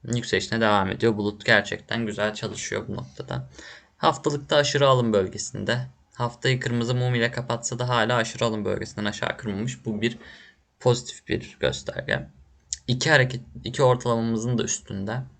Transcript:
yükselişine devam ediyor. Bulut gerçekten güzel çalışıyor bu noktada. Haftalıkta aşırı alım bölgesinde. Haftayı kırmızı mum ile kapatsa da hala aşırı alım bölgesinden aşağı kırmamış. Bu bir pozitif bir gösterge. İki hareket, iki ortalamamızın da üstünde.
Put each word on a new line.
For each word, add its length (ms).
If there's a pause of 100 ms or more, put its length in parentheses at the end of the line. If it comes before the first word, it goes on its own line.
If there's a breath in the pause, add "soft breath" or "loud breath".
yükselişine 560
devam 300
ediyor. 260
Bulut 280
gerçekten 600
güzel 280
çalışıyor 540
bu 80
noktada. 520 (480 loud breath)
Haftalıkta 600
aşırı 320
alım 240
bölgesinde. 760 (280)
Haftayı 460
kırmızı 340
mum 200
ile 160
kapatsa 480
da 100
hala 280
aşırı 280
alım 200
bölgesinden 400
aşağı 320
kırmamış. 480
Bu 160
bir 180 (600 loud breath)
pozitif 480
bir 320
gösterge. 680 (580)
İki 240
hareket, 300 (240)
iki 180
ortalamamızın 760
da 40
üstünde. 580 (200)